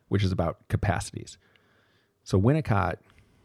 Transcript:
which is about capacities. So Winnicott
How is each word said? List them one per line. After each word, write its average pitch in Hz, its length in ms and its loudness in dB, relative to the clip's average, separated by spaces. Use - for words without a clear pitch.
which 101 160 2
is 92 80 2
about 85 360 -4
capacities. - 680 -4
So 95 160 2
Winnicott 104 560 2